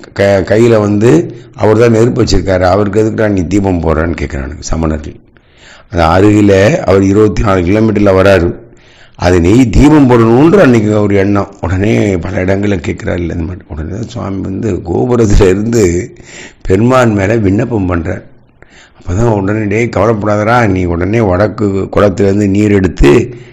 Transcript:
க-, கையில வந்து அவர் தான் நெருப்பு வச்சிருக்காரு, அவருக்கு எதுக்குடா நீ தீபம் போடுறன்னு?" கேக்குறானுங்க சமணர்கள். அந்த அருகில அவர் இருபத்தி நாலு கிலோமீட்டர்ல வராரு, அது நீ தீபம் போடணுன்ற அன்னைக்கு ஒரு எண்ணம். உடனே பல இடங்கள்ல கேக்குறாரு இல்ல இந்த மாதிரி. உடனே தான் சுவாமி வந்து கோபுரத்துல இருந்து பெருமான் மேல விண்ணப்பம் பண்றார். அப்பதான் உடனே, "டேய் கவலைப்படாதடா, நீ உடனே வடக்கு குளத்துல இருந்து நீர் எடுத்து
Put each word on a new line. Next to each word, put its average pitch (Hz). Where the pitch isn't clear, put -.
க-, 101
கையில 113
வந்து 104
அவர் 107
தான் 117
நெருப்பு 117
வச்சிருக்காரு, 92
அவருக்கு 98
எதுக்குடா 107
நீ 98
தீபம் 92
போடுறன்னு?" 80
கேக்குறானுங்க 71
சமணர்கள். 78
அந்த 87
அருகில 101
அவர் 98
இருபத்தி 98
நாலு 95
கிலோமீட்டர்ல 104
வராரு, 95
அது 90
நீ 110
தீபம் 143
போடணுன்ற 123
அன்னைக்கு 107
ஒரு 101
எண்ணம். 98
உடனே 98
பல 92
இடங்கள்ல 98
கேக்குறாரு 92
இல்ல 82
இந்த 82
மாதிரி. 87
உடனே 76
தான் 113
சுவாமி 98
வந்து 95
கோபுரத்துல 110
இருந்து 107
பெருமான் 117
மேல 101
விண்ணப்பம் 107
பண்றார். 87
அப்பதான் 110
உடனே, 104
"டேய் 110
கவலைப்படாதடா, 107
நீ 92
உடனே 90
வடக்கு 101
குளத்துல 98
இருந்து 101
நீர் 101
எடுத்து 101